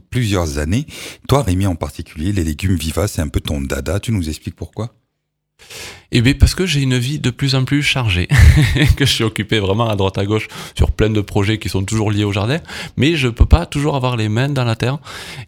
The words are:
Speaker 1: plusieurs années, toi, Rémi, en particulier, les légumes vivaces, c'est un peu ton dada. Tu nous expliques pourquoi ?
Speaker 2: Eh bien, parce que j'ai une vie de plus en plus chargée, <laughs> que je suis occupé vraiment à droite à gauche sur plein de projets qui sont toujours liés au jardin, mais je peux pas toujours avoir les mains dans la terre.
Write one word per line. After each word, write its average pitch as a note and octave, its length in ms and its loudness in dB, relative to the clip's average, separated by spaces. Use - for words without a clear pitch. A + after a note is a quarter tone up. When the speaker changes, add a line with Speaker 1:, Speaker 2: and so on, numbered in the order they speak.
Speaker 1:
plusieurs F#2 480 -2
années, F2+ 260 -2
toi, C3+ 140 4
Rémi, F#2 220 0
en F2+ 100 -2
particulier, E2 580 -6
les F2+ 100 0
légumes E2 320 -2
vivaces, E2 380 -2
c'est - 80 -4
un D2 80 -2
peu D#2+ 100 -2
ton D2 220 -4
dada. C#2+ 400 -4
Tu - 100 -6
nous F#2 160 -2
expliques - 300 -10
pourquoi ? G#2+ 360 -12
Speaker 2:
Eh B2 100 2
bien, C3 120 4
parce C#3 220 6
que F#3 100 0
j'ai D3 160 0
une C3 160 2
vie C3+ 220 -2
de C#3+ 100 0
plus C3+ 260 -2
en C3 80 2
plus C#3+ 180 0
chargée, A2 460 0
<laughs> C3 360 4
que C#3 80 2
je - 80 2
suis A#2 100 -2
occupé A2 360 0
vraiment G2+ 280 0
à G#2+ 80 -2
droite F#2+ 220 0
à G2+ 80 -2
gauche G#2+ 240 -2
sur - 160 2
plein A2 180 2
de G#2+ 120 0
projets G#2 360 0
qui G2 120 -6
sont F#2+ 140 -2
toujours G#2+ 280 0
liés G#2 140 0
au G2+ 80 -2
jardin, A2 260 0
mais D#3+ 180 2
je C3 140 0
peux - 160 4
pas E3 200 4
toujours D3 300 -2
avoir B2+ 220 -2
les A2 100 0
mains A#2 220 0
dans C3 160 -2
la A2+ 100 0
terre. C3+ 220 -2